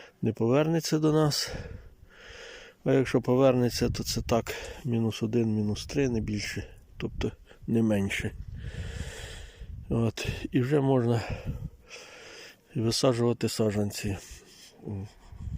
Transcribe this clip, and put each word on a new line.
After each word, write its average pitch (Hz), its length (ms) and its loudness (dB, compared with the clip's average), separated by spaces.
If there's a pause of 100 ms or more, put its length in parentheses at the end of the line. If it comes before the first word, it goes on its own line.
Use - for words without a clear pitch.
(220)
не 110 100 2
повернеться 151 680 2
до 156 140 4
нас. 151 400 2 (1300)
А 135 80 2
якщо 131 280 4
повернеться, 123 680 4
то - 140 -4
це - 180 -4
так, - 320 0 (300)
мінус 113 380 0
один, 113 320 2
мінус 104 320 -2
три, 139 220 0
не 117 120 0
більше, 104 440 -4 (320)
тобто - 360 -4 (340)
не 117 160 2
менше. 101 480 0 (1600)
От. 117 400 0 (240)
І 143 80 4
вже 139 200 4
можна 123 400 4 (1500)
висаджувати 117 720 4
саджанці. 104 680 0 (1400)